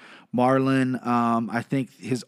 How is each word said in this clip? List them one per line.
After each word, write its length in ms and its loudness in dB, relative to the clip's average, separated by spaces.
Marlon, 720 2
um, 460 0
I 100 -4
think 380 -4
his 280 -6